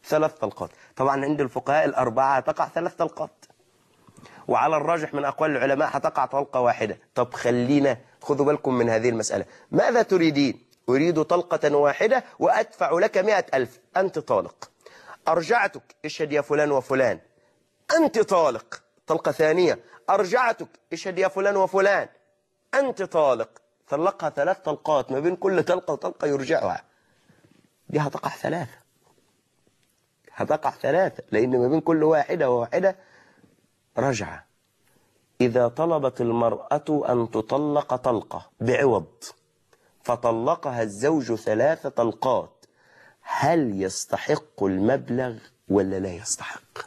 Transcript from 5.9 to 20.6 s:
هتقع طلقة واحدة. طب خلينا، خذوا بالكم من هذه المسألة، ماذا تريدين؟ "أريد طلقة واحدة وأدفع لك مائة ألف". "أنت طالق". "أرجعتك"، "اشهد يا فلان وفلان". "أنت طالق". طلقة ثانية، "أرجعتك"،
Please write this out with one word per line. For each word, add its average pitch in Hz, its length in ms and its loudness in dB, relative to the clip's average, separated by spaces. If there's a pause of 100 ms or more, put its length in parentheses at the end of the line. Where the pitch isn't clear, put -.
هتقع 139 300 0
طلقة 139 340 -2
واحدة. 113 380 0 (160)
طب 120 200 -2
خلينا، 123 640 2 (240)
خذوا 135 240 0
بالكم 143 280 0
من 120 140 2
هذه 113 200 2
المسألة، 107 360 -2 (260)
ماذا 233 320 2
تريدين؟ 156 640 0 (220)
"أريد 156 340 2
طلقة 160 540 0
واحدة 147 480 2 (140)
وأدفع - 540 0
لك 175 260 2
مائة 190 360 2
ألف". 127 260 -4 (160)
"أنت 185 220 -2
طالق". 98 520 -4 (580)
"أرجعتك"، 185 760 -2
"اشهد 151 280 -6
يا 147 80 2
فلان 147 320 0
وفلان". 131 460 0 (800)
"أنت 302 220 2
طالق". 165 640 0 (240)
طلقة 160 260 -2
ثانية، 160 460 2 (320)
"أرجعتك"، 226 580 0 (240)